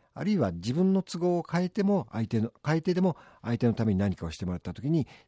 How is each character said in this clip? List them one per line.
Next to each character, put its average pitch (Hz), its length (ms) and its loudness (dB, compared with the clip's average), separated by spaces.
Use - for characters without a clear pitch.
あ - 80 -10
る 190 100 -2
い 196 60 2
は 101 140 2
自 87 200 -4
分 185 200 4
の 190 100 2
都 - 160 -10
合 175 200 0
を 160 120 -4
変 175 140 0
え 180 40 -2
て 208 140 -4
も、 190 300 2
相 113 160 -2
手 113 120 0
の、 113 120 -2
変 156 120 2
え 165 40 -2
て 175 140 0
で 180 60 0
も 185 160 2
相 - 160 -2
手 123 80 2
の 113 80 4
た 117 100 -2
め 107 100 4
に 92 40 2
何 98 160 2
か - 120 -8
を 82 40 -6
し - 80 -10
て 92 80 -6
も 90 60 -2
ら 87 60 -6
っ - 20 -14
た 90 120 -8
時 113 160 -6
に、 160 200 0